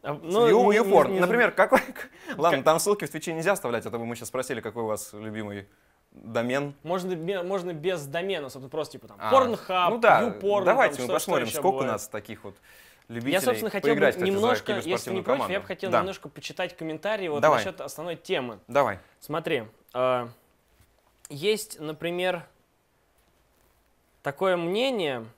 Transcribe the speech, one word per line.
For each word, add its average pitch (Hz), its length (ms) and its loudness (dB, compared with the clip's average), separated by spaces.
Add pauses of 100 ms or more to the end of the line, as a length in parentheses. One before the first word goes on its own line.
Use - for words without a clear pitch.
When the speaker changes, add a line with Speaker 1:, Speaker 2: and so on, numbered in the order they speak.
Speaker 1:
А, 143 100 -6
ну, 180 340 2
Speaker 2:
Ю-, 220 180 8
Speaker 1:
не, 208 40 6
не, 208 60 6
Speaker 2:
юпорн. 196 380 6
Speaker 1:
не 190 60 0
Speaker 2:
Например, 196 320 4
какой? - 280 4 (260)
<laughs> - 320 -14
Ладно, 170 220 4
Speaker 1:
Как 123 60 -2
Speaker 2:
там 160 140 6
ссылки 208 260 0
в 143 40 -6
Твиче 165 240 -8
нельзя 160 200 0
оставлять, 120 340 -4
а - 40 -8
то 120 60 -6
бы 117 80 -6
мы 117 100 -8
щас 117 120 -14
спросили, 127 340 -6
какой 117 220 -8
у - 20 -2
вас 107 280 -6
любимый 104 540 -10 (440)
домен. 123 720 -4
Speaker 1:
Можно 180 320 -4
бе-, 175 260 -6
можно 180 320 -4
без 165 320 -4
домена, 160 440 -6
собственно, 131 200 -16
просто, 151 240 -6
типа, - 140 -18
там, 104 120 -20
Speaker 2:
А, 220 140 0
Speaker 1:
Pornhub, 196 560 4
Speaker 2:
ну 233 80 0
да, 196 240 8
Speaker 1:
YouPorn, 202 440 0
Speaker 2:
давайте 196 320 4
Speaker 1:
там, 123 60 -2
Speaker 2:
мы 123 40 -4
Speaker 1:
что, 131 60 -2
Speaker 2:
посмотрим, 151 340 0
Speaker 1:
что 107 60 -8
ещё 147 80 -4
Speaker 2:
сколько 180 140 2
у - 40 -4
Speaker 1:
бывает. 120 140 -2
Speaker 2:
нас - 140 -6
таких 107 360 -12
вот 98 120 -14 (520)
любителей 117 260 -4
Speaker 1:
Я, 185 80 2
собственно, 220 300 -2
хотел 185 180 0
бы - 60 6
Speaker 2:
поиграть, 151 200 4
кстати, 180 140 -2
за 196 60 0
Speaker 1:
немножко, 226 380 0
если - 0 -
не 190 100 -4
Speaker 2:
киберспортивную 185 400 -4
Speaker 1:
против, 240 140 0
Speaker 2:
команду. 175 160 -4
Speaker 1:
я 196 80 -2
бы - 40 -16
хотел 190 260 -8
Speaker 2:
Да. - 80 4
Speaker 1:
немножко 190 300 -6
почитать - 480 -10
комментарии 175 500 -6
вот 147 140 -2
Speaker 2:
Давай. 147 240 6
Speaker 1:
насчёт 190 160 -10
основной 156 360 -10
темы. 127 500 -6
Speaker 2:
Давай. 117 320 2 (200)
Speaker 1:
Смотри, 156 440 -4 (320)
э, 127 320 0 (1000)
есть, 190 500 -4
например, 170 640 -4 (1800)
такое 180 360 -2
мнение 175 680 -2 (120)